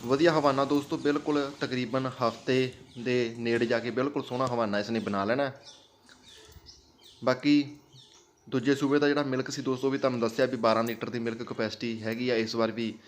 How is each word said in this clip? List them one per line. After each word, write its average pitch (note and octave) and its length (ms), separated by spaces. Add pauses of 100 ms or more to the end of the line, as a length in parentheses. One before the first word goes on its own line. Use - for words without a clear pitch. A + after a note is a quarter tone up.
ਵਧੀਆ C#3+ 280
ਹਵਾਨਾ C#3 320
ਦੋਸਤੋ, C#3+ 320
ਬਿਲਕੁਲ D3 420 (220)
ਤਕਰੀਬਨ B2+ 460
ਹਫ਼ਤੇ B2+ 680 (260)
ਦੇ A#2+ 400
ਨੇੜੇ A#2 280
ਜਾ A#2 120
ਕੇ A2+ 120
ਬਿਲਕੁਲ C3 320
ਸੋਹਣਾ B2+ 240
ਹਵਾਨਾ A#2 320
ਇਸ G#2 120
ਨੇ A2+ 100
ਬਣਾ G2+ 240
ਲੈਣਾ। C3 260 (1700)
ਬਾਕੀ B2+ 320 (920)
ਦੂਜੇ C3 280
ਸੂਬੇ C#3 240
ਦਾ D3 100
ਜਿਹੜਾ C#3+ 140
ਮਿਲਕ C3 280
ਸੀ C3+ 120
ਦੋਸਤੋ, C3 280
ਵੀ C3+ 80
ਤੁਹਾਨੂੰ B2 220
ਦੱਸਿਆ A#2 260
ਵੀ B2+ 100
ਬਾਰਾਂ A2+ 280
ਲੀਟਰ A2+ 260
ਦੀ A#2+ 80
ਮਿਲਕ A#2 240
ਕਪੈਸਿਟੀ A2+ 600
ਹੈਗੀ A#2 280
ਆ। A#2+ 60
ਇਸ A2+ 180
ਵਾਰ A2+ 180
ਵੀ A2 200 (160)